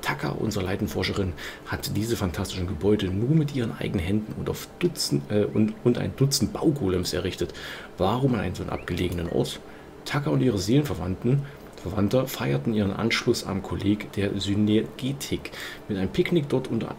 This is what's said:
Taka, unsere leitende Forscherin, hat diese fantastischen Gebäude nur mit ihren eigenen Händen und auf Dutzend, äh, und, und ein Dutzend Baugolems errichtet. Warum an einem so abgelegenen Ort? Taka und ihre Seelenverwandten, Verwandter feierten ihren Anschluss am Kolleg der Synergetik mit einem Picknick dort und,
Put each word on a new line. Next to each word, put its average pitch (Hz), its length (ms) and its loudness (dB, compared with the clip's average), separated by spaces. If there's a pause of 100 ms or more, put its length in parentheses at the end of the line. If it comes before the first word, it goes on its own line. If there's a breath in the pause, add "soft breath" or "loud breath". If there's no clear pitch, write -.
Taka, - 280 -2
unsere 95 360 0
leitende 98 260 -2
Forscherin, 95 400 0 (360 loud breath)
hat - 280 -4
diese 107 220 0
fantastischen 92 500 -2
Gebäude 95 400 4
nur 101 220 2
mit 151 260 4
ihren 117 220 0
eigenen 107 260 0
Händen 107 340 0
und - 120 -4
auf - 180 -6 (120)
Dutzend, - 520 0
äh, 104 140 4
und, 107 280 2 (120)
und 120 120 6
ein 98 200 -2
Dutzend 135 340 2
Baugolems 92 640 2
errichtet. 90 400 -2 (440 loud breath)
Warum 123 360 2
an 107 80 2
einem 90 140 -2
so 92 80 -6
abgelegenen 90 680 -2
Ort? - 320 0 (420 loud breath)
Taka 143 280 -2
und 139 100 4
ihre 123 160 4
Seelenverwandten, 117 840 2 (380 loud breath)
Verwandter 101 460 2
feierten 135 460 -2
ihren 104 180 2
Anschluss - 540 0
am 95 180 -2
Kolleg 98 500 0
der 98 240 0
Synergetik 104 1120 0 (360 loud breath)
mit 101 100 -2
einem 95 120 0
Picknick 170 400 2
dort 131 180 0
und, 117 180 0 (140)